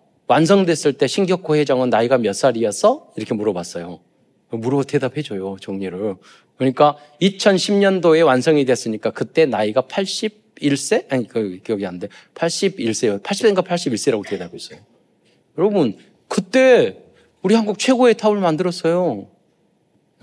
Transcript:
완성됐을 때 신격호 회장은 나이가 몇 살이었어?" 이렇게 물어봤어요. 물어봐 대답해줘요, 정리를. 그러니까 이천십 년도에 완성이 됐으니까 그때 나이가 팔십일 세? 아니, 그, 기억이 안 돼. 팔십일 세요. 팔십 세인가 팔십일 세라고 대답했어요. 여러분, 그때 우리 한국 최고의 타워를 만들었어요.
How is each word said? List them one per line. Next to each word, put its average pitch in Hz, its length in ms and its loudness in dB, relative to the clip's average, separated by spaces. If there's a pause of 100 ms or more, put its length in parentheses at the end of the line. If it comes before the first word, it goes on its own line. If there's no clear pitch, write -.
(280)
완성됐을 165 640 2
때 135 140 0
신격호 180 480 -2
회장은 139 340 2
나이가 117 280 2
몇 107 160 -2
살이었어?" 117 800 0
이렇게 110 180 -6
물어봤어요. 87 640 -6 (500)
물어봐 127 340 -2
대답해줘요, 107 760 -6
정리를. 98 560 -8 (420)
그러니까 135 380 2 (240)
이천십 196 560 2
년도에 180 460 4
완성이 143 420 4
됐으니까 117 480 -2
그때 - 340 0
나이가 107 360 0
팔십일 - 960 -6
세? 214 320 -2
아니, 120 180 -2
그, 101 380 -6
기억이 101 200 -4
안 90 140 -10
돼. 98 80 -10 (280)
팔십일 165 580 -2
세요. 104 300 -2
팔십 - 200 -6
세인가 202 200 2
팔십일 175 340 -4
세라고 110 260 -2
대답했어요. - 560 -12 (800)
여러분, 170 400 0 (320)
그때 208 720 2 (420)
우리 190 140 2
한국 214 240 0
최고의 247 360 4
타워를 208 260 0
만들었어요. 170 840 -2 (960)